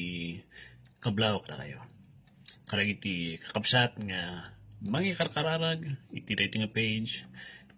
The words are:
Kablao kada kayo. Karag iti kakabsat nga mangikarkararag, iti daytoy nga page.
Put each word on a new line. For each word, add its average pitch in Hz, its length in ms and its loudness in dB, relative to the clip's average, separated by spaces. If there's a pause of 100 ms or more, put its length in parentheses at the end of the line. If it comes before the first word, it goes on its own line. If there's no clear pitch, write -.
(960)
Kablao 107 480 2
kada 73 160 -10
kayo. 71 180 -10 (880)
Karag 101 320 2
iti 85 400 -2
kakabsat 120 640 4
nga 90 480 -4 (320)
mangikarkararag, 160 1300 0
iti - 240 -4
daytoy 101 320 2
nga 101 80 -6
page. 110 560 0 (480)